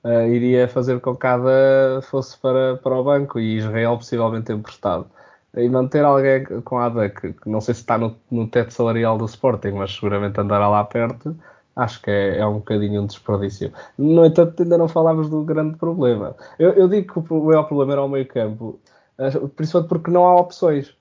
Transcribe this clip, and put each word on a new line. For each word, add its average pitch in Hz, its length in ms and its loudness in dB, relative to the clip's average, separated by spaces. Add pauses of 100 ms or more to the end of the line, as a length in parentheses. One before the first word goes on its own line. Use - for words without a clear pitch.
eh, 117 240 2
iria 123 400 2
fazer 123 320 -2
com 127 140 -4
que - 120 -4
Ada 131 760 2
fosse - 360 -8
para, 131 380 0
para 131 180 -2
o 127 80 -2
banco 139 360 0
e 110 180 -2
Israel 113 400 -2
possivelmente 113 560 -4
emprestado. 95 520 -6 (500)
E 120 140 0
manter 131 360 2
alguém 135 380 4 (200)
com 127 160 -6
Ada, 117 300 -2
que, - 240 -10
que - 160 -12
não 107 120 -2
sei 117 120 -4
se - 80 -6
está 117 160 -2
no, 113 180 -4 (160)
no 113 160 -2
teto 117 240 -2
salarial 113 460 0
do 113 80 -4
Sporting, 110 460 -2
mas 98 220 -6
seguramente 101 460 -4
andará 101 300 2
lá 104 160 2
perto, 120 500 -6 (400)
acho 120 260 -6
que - 80 -6
é, 98 300 0
é 107 60 0
um 107 100 -2
bocadinho 104 460 -4
um 101 40 -4
desperdício. 101 680 -6 (260)
No 160 280 6
entanto, 165 380 4
ainda 170 140 2
não 165 100 2
falámos 160 420 0
do 156 140 -2
grande 156 340 -4
problema. 123 580 -2 (220)
Eu, 175 160 4
eu 190 140 6
digo 190 260 0
que 175 60 -4
o - 20 -4
pro-, 160 200 -2
o 151 40 -2
maior 156 180 4
problema 143 300 0
era 139 100 0
o 139 60 -2
meio 135 180 -4
campo, 110 520 -6 (380)
eh, 135 140 -2 (240)
principalmente 165 340 -2
porque 170 220 -2
não 180 160 4
há 180 80 6
opções. 170 640 0